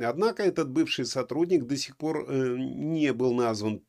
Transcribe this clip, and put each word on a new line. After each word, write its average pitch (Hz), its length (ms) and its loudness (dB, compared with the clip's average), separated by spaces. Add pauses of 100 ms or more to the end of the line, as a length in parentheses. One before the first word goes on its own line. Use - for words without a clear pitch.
Однако 202 420 0
этот 165 260 2
бывший 135 360 0
сотрудник 143 600 0
до 135 100 -2
сих 139 220 -8
пор, 151 320 -4
э, 131 280 0
не 147 540 0
был 120 220 2
назван 110 560 0